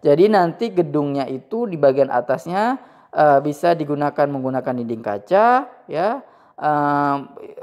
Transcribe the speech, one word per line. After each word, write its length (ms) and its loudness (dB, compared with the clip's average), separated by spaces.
Jadi 240 6
nanti 400 0
gedungnya 560 -2
itu 400 -8
di 160 -6
bagian 320 2
atasnya, 640 -2
eh, 240 6
bisa 320 0
digunakan 560 -2
menggunakan 480 -4
dinding 240 -6
kaca, 640 0
ya, 320 -4
eh, 560 0